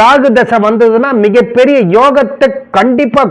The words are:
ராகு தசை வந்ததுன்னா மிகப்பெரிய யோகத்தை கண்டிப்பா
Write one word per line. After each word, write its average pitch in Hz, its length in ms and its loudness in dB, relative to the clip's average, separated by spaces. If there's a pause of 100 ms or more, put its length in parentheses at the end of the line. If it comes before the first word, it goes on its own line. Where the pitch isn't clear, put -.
ராகு 262 360 2
தசை 233 200 0 (120)
வந்ததுன்னா 233 420 0 (140)
மிகப்பெரிய 247 540 0 (200)
யோகத்தை 262 500 0 (300)
கண்டிப்பா 247 520 0